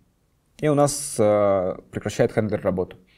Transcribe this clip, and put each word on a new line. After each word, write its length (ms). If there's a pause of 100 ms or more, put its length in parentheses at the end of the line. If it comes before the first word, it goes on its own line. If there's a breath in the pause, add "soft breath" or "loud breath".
(560)
И 120
у 60
нас, 460
а, 680
прекращает 420
хендлер 300
работу. 340 (220 soft breath)